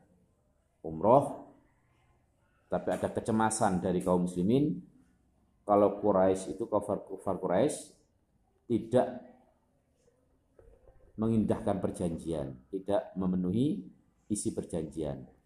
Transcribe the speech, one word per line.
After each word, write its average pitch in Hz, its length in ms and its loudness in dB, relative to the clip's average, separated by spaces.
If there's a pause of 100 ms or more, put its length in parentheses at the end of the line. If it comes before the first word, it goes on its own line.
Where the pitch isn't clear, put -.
(800)
umroh, 92 720 2 (1200)
tapi 90 240 -2
ada 92 160 -2
kecemasan 110 720 0
dari 90 200 0
kaum 90 280 2
muslimin, 113 480 2 (880)
kalau 101 320 4
Quraisy 95 560 2
itu, 117 160 -6
kufar, 101 360 -2
kufar 95 320 -6
Quraisy 92 560 0 (720)
tidak - 560 0 (2000)
mengindahkan 107 640 0
perjanjian, 80 720 -4 (160)
tidak 101 480 -2
memenuhi 95 640 0 (480)
isi 104 240 -4
perjanjian. 78 720 -6 (200)